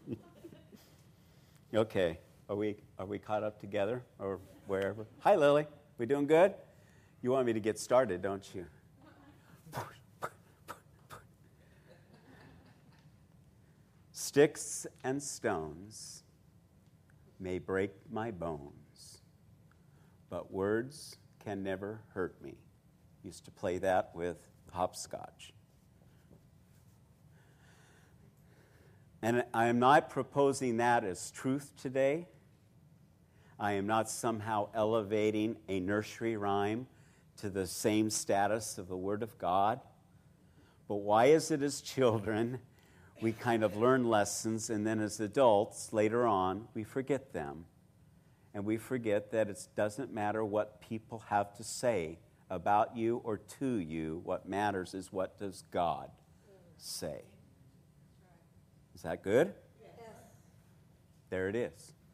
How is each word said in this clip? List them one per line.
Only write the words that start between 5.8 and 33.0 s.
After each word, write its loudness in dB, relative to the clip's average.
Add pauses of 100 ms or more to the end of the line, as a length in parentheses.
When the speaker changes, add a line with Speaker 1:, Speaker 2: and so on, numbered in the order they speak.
Speaker 1:
We -2
doing 2
good? 8 (680)
You -2
want 2
me 2
to 0
get 0
started, 2
don't -6
you? -8 (4000)
Sticks 2 (180)
and -2
stones -8 (1160)
may -4
break -2 (180)
my -4
bones, -8 (1400)
but -8
words -2 (280)
can -6
never -6 (140)
hurt -4
me. -14 (680)
Used -16
to -20
play -2
that 2
with -4 (360)
hopscotch. -8 (3750)
And 2
I 4
am 4
not 6
proposing 0
that 4
as -6
truth -6
today. 0 (1300)